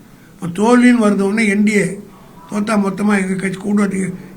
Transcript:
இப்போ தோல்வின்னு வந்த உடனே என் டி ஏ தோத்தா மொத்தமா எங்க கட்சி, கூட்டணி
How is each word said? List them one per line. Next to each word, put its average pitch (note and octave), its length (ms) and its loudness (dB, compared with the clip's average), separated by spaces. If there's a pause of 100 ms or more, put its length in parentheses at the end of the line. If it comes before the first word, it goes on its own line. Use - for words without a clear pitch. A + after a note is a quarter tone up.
(340)
இப்போ F3 140 -10 (120)
தோல்வின்னு A#3+ 460 4
வந்த G3 180 0
உடனே G#3 220 0
என் G3+ 200 2
டி G#3 100 2
ஏ F3+ 100 2 (640)
தோத்தா G#3 260 -2
மொத்தமா G3+ 440 0
எங்க F#3+ 140 -2
கட்சி, F3+ 240 -4
கூட்டணி G3+ 420 -2 (360)